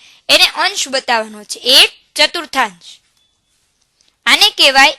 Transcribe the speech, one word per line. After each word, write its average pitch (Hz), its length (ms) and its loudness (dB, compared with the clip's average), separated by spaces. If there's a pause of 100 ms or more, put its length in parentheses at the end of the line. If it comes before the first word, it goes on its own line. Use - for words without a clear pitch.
(280)
એને 226 180 2 (160)
અંશ 381 260 -4
બતાવવાનો 220 560 -4
છે. - 140 -12
એક 294 320 2 (240)
ચતુર્થાંશ. 277 760 -4 (1400)
આને 320 240 2
કહેવાય 285 480 2